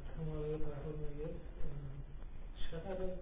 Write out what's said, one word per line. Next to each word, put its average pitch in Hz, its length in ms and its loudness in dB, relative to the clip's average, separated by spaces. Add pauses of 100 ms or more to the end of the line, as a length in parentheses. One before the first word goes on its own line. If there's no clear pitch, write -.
(160)
شما 156 180 -2
رو 151 80 -2
فرمودید، 151 800 0
اه، - 1500 0
چقدر 185 340 0
از 190 60 4 (120)